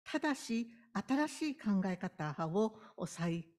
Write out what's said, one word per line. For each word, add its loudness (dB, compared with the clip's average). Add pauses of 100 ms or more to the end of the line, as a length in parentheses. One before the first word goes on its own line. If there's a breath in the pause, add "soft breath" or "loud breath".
た -2
だ 2
し、 -2 (400 loud breath)
新 4
し -8 (100)
い -6
考 2
え 0
方 -4 (120)
を 2 (200 loud breath)
採 -2 (140)